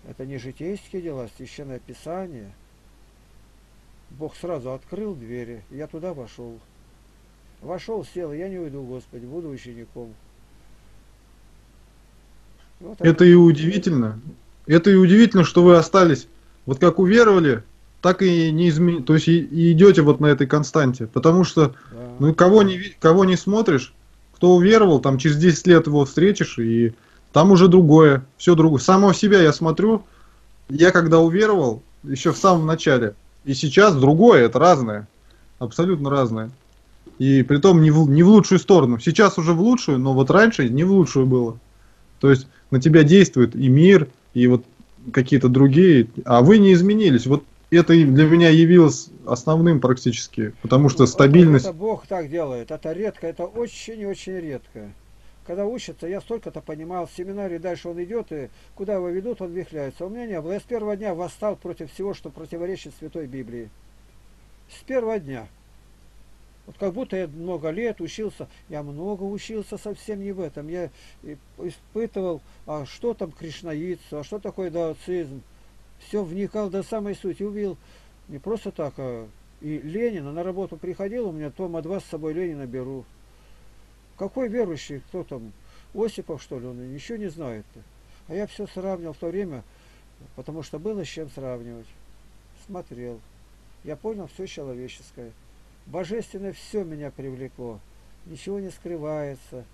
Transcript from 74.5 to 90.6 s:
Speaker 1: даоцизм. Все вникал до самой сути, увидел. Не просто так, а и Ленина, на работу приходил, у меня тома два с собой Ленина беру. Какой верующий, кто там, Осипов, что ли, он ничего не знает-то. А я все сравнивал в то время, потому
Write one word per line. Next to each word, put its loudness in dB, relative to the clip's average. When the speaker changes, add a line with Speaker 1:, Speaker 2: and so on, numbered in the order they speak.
Speaker 1:
даоцизм. -12
Все -10
вникал -10
до -10
самой -12
сути, -12
увидел. -10
Не -20
просто -12
так, -12
а -14
и -12
Ленина, -10
на -12
работу -12
приходил, -12
у -12
меня -14
тома -14
два -12
с -16
собой -14
Ленина -12
беру. -14
Какой -10
верующий, -10
кто -16
там, -18
Осипов, -12
что -16
ли, -18
он -18
ничего -16
не -14
знает-то. -18
А -16
я -10
все -18
сравнивал -14
в -20
то -14
время, -12
потому -18